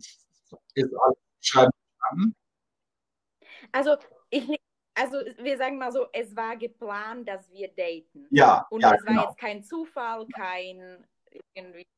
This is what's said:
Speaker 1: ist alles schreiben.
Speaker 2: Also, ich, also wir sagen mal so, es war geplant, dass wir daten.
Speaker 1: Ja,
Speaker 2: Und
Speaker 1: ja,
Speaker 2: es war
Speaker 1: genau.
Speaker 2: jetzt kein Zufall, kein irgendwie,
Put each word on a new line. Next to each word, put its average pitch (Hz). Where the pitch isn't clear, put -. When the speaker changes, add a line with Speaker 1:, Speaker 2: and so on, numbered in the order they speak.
Speaker 1:
ist -
alles -
schreiben. 131
Speaker 2:
Also, 285
ich, 269
also 254
wir 262
sagen 269
mal 254
so, 247
es 220
war 226
geplant, 220
dass 185
wir 190
daten. 165
Speaker 1:
Ja, 139
Speaker 2:
Und 226
Speaker 1:
ja, 110
Speaker 2:
es -
war 226
Speaker 1:
genau. -
Speaker 2:
jetzt -
kein 208
Zufall, 240
kein 185
irgendwie, 180